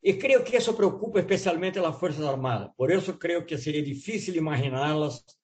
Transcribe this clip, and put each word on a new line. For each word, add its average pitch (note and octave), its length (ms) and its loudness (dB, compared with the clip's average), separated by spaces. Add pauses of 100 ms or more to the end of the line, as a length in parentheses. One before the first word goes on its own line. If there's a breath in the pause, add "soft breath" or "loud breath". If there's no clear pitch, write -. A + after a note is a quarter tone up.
Y G3 160 4
creo C4 260 4
que - 140 0
eso A3+ 180 2
preocupa G3+ 440 2
especialmente F#3 600 0
a F3+ 40 2
las D#3+ 140 -2
Fuerzas D3+ 280 -2
Armadas. C3 500 -2
Por C3 160 2
eso F#3+ 260 0
creo E3+ 280 -2
que D#3 120 -6
sería D3+ 240 -2
difícil F#3 540 -6
imaginarlas C#3+ 880 -2 (180)